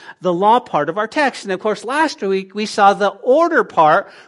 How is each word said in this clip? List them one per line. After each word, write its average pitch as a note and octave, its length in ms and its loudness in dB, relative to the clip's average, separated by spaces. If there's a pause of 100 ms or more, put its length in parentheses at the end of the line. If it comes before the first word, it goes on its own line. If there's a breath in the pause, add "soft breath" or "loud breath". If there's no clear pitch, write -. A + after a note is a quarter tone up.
(220 loud breath)
the F3+ 100 -2
law G#3 300 2
part D3+ 260 -4
of E3 100 -6
our G#3+ 100 -4
text. - 360 -4
And G3 80 -8
of F#3 80 -4
course, G#3+ 240 -4
last C#4 380 -4
week F#3+ 340 -4
we G#3+ 100 -4
saw G3+ 280 4
the G3 160 0
order C#4 560 0
part, E3+ 440 2 (180 loud breath)